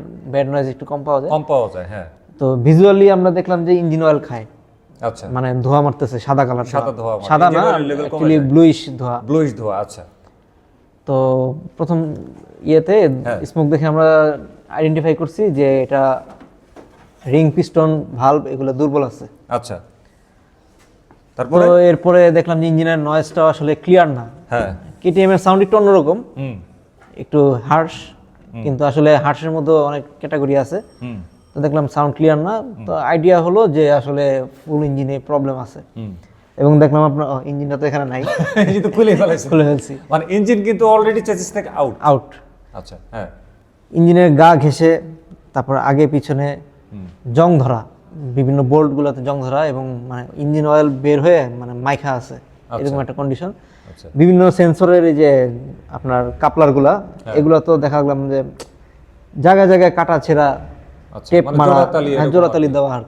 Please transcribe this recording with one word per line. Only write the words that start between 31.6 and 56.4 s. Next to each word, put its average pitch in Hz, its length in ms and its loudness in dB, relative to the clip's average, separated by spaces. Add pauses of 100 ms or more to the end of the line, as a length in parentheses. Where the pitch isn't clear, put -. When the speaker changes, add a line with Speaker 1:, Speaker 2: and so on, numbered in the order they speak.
Speaker 1:
দেখলাম 147 260 -2
সাউন্ড 147 280 -2
ক্লিয়ার 156 220 2
না। 196 220 -4
Speaker 2:
হুম। 233 260 -16
Speaker 1:
তো 175 80 -6
আইডিয়া 165 480 2
হলো 190 260 2
যে 147 240 2
আসলে 139 540 -2 (200)
ফুল 151 180 -2
ইঞ্জিনে 139 360 -4
প্রবলেম 139 380 -4
আছে। 123 220 -14
Speaker 2:
হুম। 107 360 -16 (420)
Speaker 1:
এবং 147 220 4
দেখলাম 151 240 4
আপনার, 147 240 -2
ও, 131 180 -6
ইঞ্জিনটা 143 320 -6
তো 147 80 -6
এখানে 143 200 -4
নাই। 127 180 -8
Speaker 2:
<laughs> 185 440 -2
এই 190 60 0
যে 202 80 0
তো 190 80 -2
খুলে 220 260 2
ফেলাইছে। 147 340 -2
Speaker 1:
খুলে 156 140 2
ফেলছি। 143 340 -2 (120)
Speaker 2:
মানে 156 200 -2
ইঞ্জিন 208 340 0
কিন্তু 220 220 0
already 220 400 2
চেসিস 185 280 -6
থেকে 190 160 -8
আউট। 135 320 -4
Speaker 1:
আউট। 139 320 0 (400)
Speaker 2:
আচ্ছা, 92 240 -20 (140)
হ্যাঁ। 104 160 -12 (640)
Speaker 1:
ইঞ্জিনের 170 440 4
গা 165 200 6
ঘেঁষে, 160 460 2 (520)
তারপর 135 240 -4
আগে 139 300 2
পিছনে 143 540 -4 (300)
Speaker 2:
হুম। 98 420 -14
Speaker 1:
জং 165 260 4
ধরা, 123 260 -2 (280)
বিভিন্ন 135 500 -2
বোল্টগুলোতে 143 600 0
জং 139 180 -6
ধরা 135 240 -2
এবং 127 420 -8
মানে 123 200 -12 (100)
ইঞ্জিন 151 300 -2
অয়েল 151 220 4
বের 139 320 0
হয়ে 156 280 2
মানে 123 240 -12
মাইখা 135 380 -4
আছে, 127 220 -8
Speaker 2:
আচ্ছা। - 440 -16
Speaker 1:
এরকম 139 220 -4
একটা 135 140 -8
কন্ডিশন। 139 340 -6
Speaker 2:
আচ্ছা। - 680 -20
Speaker 1:
বিভিন্ন 180 360 4
সেন্সরের 175 520 4
এই 160 120 2
যে 131 440 2 (300)
আপনার 123 500 -4
কাপলারগুলা, 151 640 2 (200)